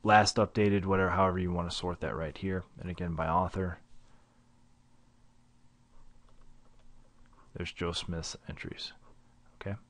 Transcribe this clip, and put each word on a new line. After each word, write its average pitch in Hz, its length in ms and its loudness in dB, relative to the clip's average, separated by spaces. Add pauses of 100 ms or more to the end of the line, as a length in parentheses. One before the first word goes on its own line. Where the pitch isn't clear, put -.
last 107 340 8
updated, 101 480 4
whatever, 95 260 4
however 95 260 4
you 90 140 0
wanna 87 200 -2
sort 87 300 -6
that 78 140 -4
right 78 220 -6
here. 95 260 -2 (160)
And 87 100 -8
again, 85 260 -4
by 80 120 -2
author, 87 520 -2 (3750)
there's 85 160 -8
Joe 85 200 -4
Smith's 82 440 -6 (140)
entries. - 440 -12 (680)
Okay. 101 140 -6 (140)